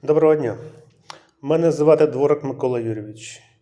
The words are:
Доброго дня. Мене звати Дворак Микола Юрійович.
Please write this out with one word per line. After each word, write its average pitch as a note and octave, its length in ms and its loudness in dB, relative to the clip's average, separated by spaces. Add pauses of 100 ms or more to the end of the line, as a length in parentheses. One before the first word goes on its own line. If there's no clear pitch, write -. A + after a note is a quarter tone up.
Доброго D#3 320 4
дня. B2+ 220 -4 (840)
Мене D#3+ 300 0
звати D3+ 340 4
Дворак C#3+ 380 0
Микола B2+ 360 -4
Юрійович. A2 640 -10 (200)